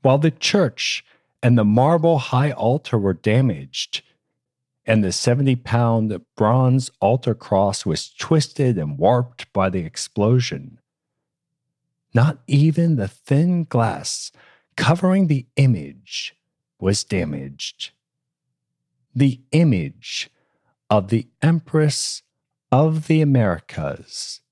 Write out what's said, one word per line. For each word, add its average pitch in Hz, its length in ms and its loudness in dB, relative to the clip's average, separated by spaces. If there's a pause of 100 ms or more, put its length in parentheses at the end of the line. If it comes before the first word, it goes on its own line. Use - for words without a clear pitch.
While 139 160 4
the 156 120 2
church - 720 -2 (380)
and 120 160 4
the 107 80 2
marble 156 540 2
high 131 320 -2
altar - 460 -2
were 98 160 0
damaged, 107 880 -2 (840)
and 110 180 2
the 92 80 -2
seventy-pound 120 1080 0 (160)
bronze 127 640 2
altar 117 340 0
cross 98 520 -2
was - 240 -4
twisted 139 680 -2
and 73 200 -6
warped 123 560 -2
by 95 160 0
the 92 100 -4
explosion, 120 1000 -2 (1300)
not 131 340 2
even 156 500 2
the 101 100 -2
thin 165 560 -2
glass - 680 -4 (440)
covering 180 520 0
the 139 280 -2
image 98 800 -2 (440)
was 98 240 -2
damaged. 71 880 -8 (1200)
The 131 260 2 (100)
image 120 800 -2 (580)
of 101 200 0
the 113 180 -2 (140)
Empress 156 840 -2 (480)
of 156 340 2
the 156 160 2
Americas 92 1200 -2 (100)